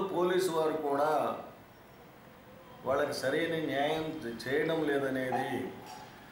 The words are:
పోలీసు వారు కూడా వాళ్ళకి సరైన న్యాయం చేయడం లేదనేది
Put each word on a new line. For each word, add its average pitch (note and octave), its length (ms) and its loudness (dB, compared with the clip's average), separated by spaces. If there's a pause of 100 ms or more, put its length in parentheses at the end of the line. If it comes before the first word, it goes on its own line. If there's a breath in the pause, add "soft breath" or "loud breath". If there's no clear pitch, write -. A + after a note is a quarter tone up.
(140)
పోలీసు F3+ 380 4
వారు D#3 260 2 (100)
కూడా C#3+ 240 4 (1700)
వాళ్ళకి C3+ 300 2
సరైన D#3 420 0 (100)
న్యాయం D3 380 2 (380)
చేయడం D#3 420 2
లేదనేది C3 680 0 (840)